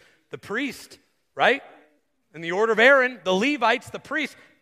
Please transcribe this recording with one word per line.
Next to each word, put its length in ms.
the 80
priest, 600
right? 260
In 60
the 140
order 180
of 80
Aaron, 460
the 80
Levites, 560
the 100
priests, 380